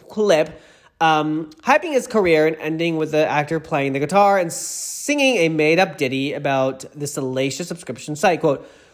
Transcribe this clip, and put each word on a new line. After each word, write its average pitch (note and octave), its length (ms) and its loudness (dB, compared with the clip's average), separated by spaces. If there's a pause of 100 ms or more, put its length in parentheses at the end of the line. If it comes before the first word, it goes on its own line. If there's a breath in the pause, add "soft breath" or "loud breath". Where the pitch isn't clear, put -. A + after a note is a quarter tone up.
clip, F3+ 520 2 (380 loud breath)
um, D#3 500 0 (140)
hyping D#4 300 2
his B3+ 120 0
career E3+ 400 4
and D#3+ 120 0
ending D#3+ 400 -2
with D#3 140 -4
the D3+ 140 2
actor D3 340 -2
playing C#3 340 -2
the C#3 60 -2
guitar G3 380 4
and E3+ 160 -2
singing - 840 -2
a E3 120 2
made-up D#3+ 480 2
ditty C3+ 360 -2
about C3+ 600 -2
the D3 140 -10
salacious C3+ 640 -4
subscription D3+ 460 -10
site. E3+ 260 2
Quote, C#3+ 280 0 (240 loud breath)